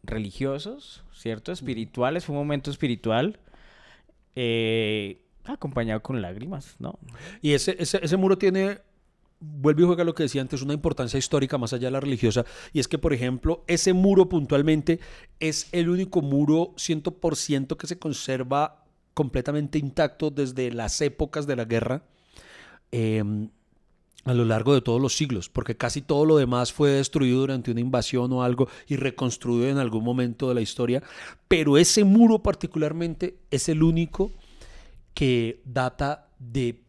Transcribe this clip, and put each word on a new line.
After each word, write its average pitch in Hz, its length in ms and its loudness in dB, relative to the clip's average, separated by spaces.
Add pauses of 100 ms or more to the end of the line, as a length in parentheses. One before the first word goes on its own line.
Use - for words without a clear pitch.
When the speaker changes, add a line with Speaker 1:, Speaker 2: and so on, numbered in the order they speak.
Speaker 1:
Religiosos, 135 1000 -8 (100)
¿cierto? 113 380 -10
Espirituales, 127 720 -4
fue 151 100 -8
un 143 80 -4
momento 143 300 -4
espiritual, 123 640 -2 (960)
eh, 110 840 -2 (240)
acompañado 117 580 -4
con 127 200 -6
lágrimas, 117 580 -12
¿no? - 180 -10 (440)
Speaker 2:
Y 147 100 2
ese, 143 280 2
ese, 175 220 0
ese 165 140 0
muro 190 220 4
tiene, 190 420 0 (640)
vuelve 151 420 2
y - 20 8
juega 175 200 2
lo 165 100 -2
que 165 80 -2
decía 139 180 -2
antes, 131 200 -6
una 143 120 -4
importancia 143 440 -4
histórica 139 400 0
más 120 160 -4
allá 127 140 -4
de 127 40 -2
la 135 80 -2
religiosa, 123 460 0 (260)
y 151 80 -2
es 123 80 -2
que, 160 100 -4
por 160 160 0
ejemplo, 127 540 -2
ese 170 240 2
muro 185 380 6
puntualmente 156 720 2 (400)
es 156 320 -4
el 170 160 0
único 185 320 0
muro 147 560 2
ciento 156 420 -4
por 160 160 -2
ciento 139 420 -4
que - 100 -12
se 175 120 -10
conserva 135 880 -4 (280)
completamente 147 680 -2
intacto 147 520 -2
desde 127 400 -4
las 113 300 -4
épocas 147 440 -4
de 139 120 -4
la 120 80 -4
guerra. 117 380 -2 (880)
Em, 110 580 -2 (760)
a 127 80 0
lo 120 120 4
largo 113 280 2
de 131 80 4
todos 120 200 0
los 135 140 0
siglos, 127 340 -4
porque 120 280 -6
casi 123 240 -4
todo 147 240 2
lo 156 120 8
demás 123 360 2
fue 147 180 4
destruido 135 480 2
durante 131 320 -2
una 113 80 -2
invasión 123 540 0
o 127 100 0
algo 123 240 2 (200)
y 143 100 -2
reconstruido 123 720 -2
en 139 80 0
algún 113 260 -2
momento 123 460 -2
de 123 60 0
la 117 60 0
historia, 120 400 -2 (460)
pero 151 300 6
ese 175 260 6
muro 220 400 8
particularmente 165 920 -4 (140)
es 143 180 -2
el 156 140 2
único 165 480 2 (840)
que 120 520 0
data 131 640 -4 (100)
de 120 500 -4